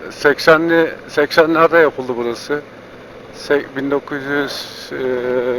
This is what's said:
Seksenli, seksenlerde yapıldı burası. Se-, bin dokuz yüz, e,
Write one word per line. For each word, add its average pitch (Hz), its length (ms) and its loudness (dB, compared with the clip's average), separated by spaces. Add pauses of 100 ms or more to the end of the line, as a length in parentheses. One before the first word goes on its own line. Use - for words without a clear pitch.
Seksenli, 160 840 4 (160)
seksenlerde 160 680 2
yapıldı 131 400 2
burası. 120 440 -6 (760)
Se-, 143 260 0 (120)
bin 135 160 -4
dokuz 143 320 -4
yüz, 139 680 -6
e, 135 160 -4 (520)